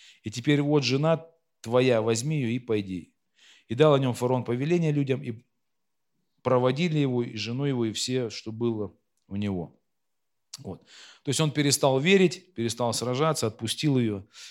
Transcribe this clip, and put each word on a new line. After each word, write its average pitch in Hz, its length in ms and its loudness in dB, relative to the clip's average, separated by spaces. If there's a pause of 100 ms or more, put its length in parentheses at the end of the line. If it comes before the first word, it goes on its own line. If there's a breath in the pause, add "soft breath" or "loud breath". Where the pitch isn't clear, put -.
(220 soft breath)
И 113 80 -8
теперь 143 320 0
вот 147 220 2
жена 156 420 0 (340)
твоя, 123 400 2
возьми 117 360 -2
её 131 120 -2
и 120 100 -2
пойди». 98 540 -4 (560 soft breath)
И 117 60 -6
дал 147 200 6
о 139 40 4
нём 131 160 0
фараон 123 300 -2
повеление 151 480 0
людям, 139 300 -2
и 117 220 -12 (960)
проводили 135 560 2
его, 127 240 2
и 120 140 -6
жену 117 280 -4
его, 131 200 0
и 110 80 -2
всё, 123 380 -4
что - 220 -12
было 110 400 -4 (360)
у 101 80 -10
него. 98 400 -4 (840)
Вот. 90 220 -14 (420 loud breath)
То - 60 -6
есть 135 120 0
он 156 100 2
перестал 139 500 2
верить, 185 540 2
перестал 117 400 -2
сражаться, 131 520 -2
отпустил 117 520 -2
её. 104 260 -2 (260 loud breath)